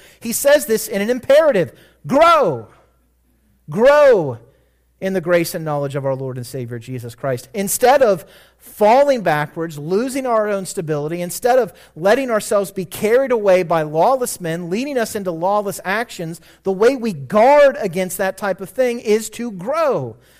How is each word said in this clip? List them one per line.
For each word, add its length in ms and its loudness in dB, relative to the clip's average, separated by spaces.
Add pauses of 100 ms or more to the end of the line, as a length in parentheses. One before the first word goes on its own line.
(200)
He 140 -8
says 320 2
this 220 -2
in 160 -4
an 80 -2
imperative. 640 2 (300)
Grow. 600 4 (1000)
Grow 720 4 (600)
in 100 -6
the 100 -2
grace 320 0
and 120 -8
knowledge 300 -6
of 100 -6
our 100 -2
Lord 220 -10
and 100 -12
Savior 320 -10
Jesus 360 -12
Christ. 380 -6
Instead 480 2
of 240 2 (320)
falling 640 2
backwards, 560 -4
losing 480 -2
our 220 0
own 180 -4
stability, 560 -6
instead 380 0
of 140 -2 (240)
letting 340 0
ourselves 400 -2
be 140 -6
carried 460 0
away 300 2
by 200 0
lawless 580 0
men, 300 -8
leading 280 -4
us 160 -4
into 180 -6
lawless 520 -2
actions, 560 -6 (240)
the 80 -2
way 240 2
we 160 -4
guard 680 4
against 380 -4
that 200 -4
type 240 -6
of 80 -12
thing 320 -2
is 280 -2
to 220 -10
grow, 640 -2 (240)